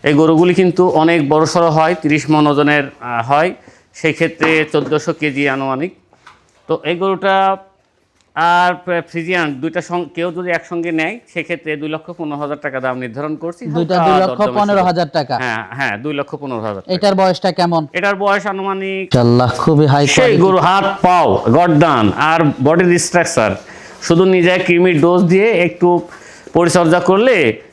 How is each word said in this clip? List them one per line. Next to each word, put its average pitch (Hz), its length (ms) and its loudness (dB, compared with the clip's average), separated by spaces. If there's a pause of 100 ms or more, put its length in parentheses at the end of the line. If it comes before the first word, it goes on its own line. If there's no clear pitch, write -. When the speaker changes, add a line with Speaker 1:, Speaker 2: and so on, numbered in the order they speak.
Speaker 1:
এই 147 120 2
গরুগুলি 160 400 4
কিন্তু 180 340 2
অনেক 160 400 2
বড়সড় 160 420 2
হয়, 160 240 2
তিরিশ 151 360 -2
মণ 151 160 4
ওজনের, 147 380 2 (160)
আহ, 120 260 -6
হয়, 151 280 0 (400)
সেই 160 180 -2
ক্ষেত্রে 160 600 -2
চোদ্দশো 151 400 -2
কেজি 143 360 -4
আনুমানিক। 135 460 -6 (720)
তো 160 160 -2
এই 170 120 -4
গরুটা 190 600 0 (800)
আর 175 400 0 (360)
ফ্রিজিয়ান 170 440 -4
দুইটা 160 260 -6
সং-, 175 340 -8
কেউ 170 180 -4
যদি 180 180 -8
একসঙ্গে 170 420 -6
নেয়, 160 260 -4 (140)
সেক্ষেত্রে 160 440 -8
দুই 151 120 -10
লক্ষ 156 220 -10
পনেরো 156 260 -10
হাজার 147 200 -8
টাকা 139 240 -8
দাম 127 180 -4
নির্ধারণ 131 380 -8
করছি। 170 300 -12
Speaker 2:
দুইটা 170 360 -2
Speaker 1:
হালকা 156 160 2
দরদামের - 180 0
Speaker 2:
দুই 208 100 0
লক্ষ 127 160 -2
পনেরো 202 220 2
হাজার 180 220 0
Speaker 1:
সুযোগ। 143 200 -4
Speaker 2:
টাকা? 127 100 -4
Speaker 1:
হ্যাঁ, 113 340 -4
হ্যাঁ, 120 280 -4
দুই 147 160 -6
লক্ষ 143 220 -6
পনেরো 135 240 -8
হাজার 104 260 -6
টাকা। 185 80 -4
Speaker 2:
এটার 196 200 0
বয়সটা 185 380 0
কেমন? 170 400 -2
Speaker 1:
এটার 196 240 -2
বয়স 196 300 0
আনুমানিক, 190 680 -6
Speaker 2:
মাশাআল্লাহ, 120 440 2
খুবই 151 280 4
হাই 143 200 2
Speaker 1:
সেই 139 100 0
Speaker 2:
কোয়ালিটি। 220 260 4
Speaker 1:
গরু, 190 160 4
হাত, 196 440 0
পাও, 156 480 2
গর্দান 151 680 4
আর 156 240 0 (220)
বডির 175 360 2
স্ট্রাকচার, 160 520 0 (520)
শুধু 170 220 2
নিজে 185 340 4
কৃমির 180 420 2
ডোজ 175 220 4
দিয়ে 190 280 2
একটু 175 500 0 (520)
পরিচর্যা 170 480 2
করলে 185 640 2 (100)